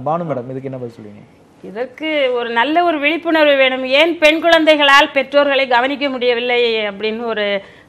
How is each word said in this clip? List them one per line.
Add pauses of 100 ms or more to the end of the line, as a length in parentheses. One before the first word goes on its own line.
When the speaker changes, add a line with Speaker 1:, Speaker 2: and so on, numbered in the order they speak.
Speaker 1:
பானு
மேடம்,
இதுக்கு
என்ன
பதில்
சொல்லுவீங்க? (240)
Speaker 2:
இதற்கு
ஒரு
நல்ல
ஒரு
விழிப்புணர்வு
வேணும்.
ஏன்
பெண்
குழந்தைகளால்
பெற்றோர்களை
கவனிக்க
முடியவில்லை
அப்படின்னு
ஒரு, (260)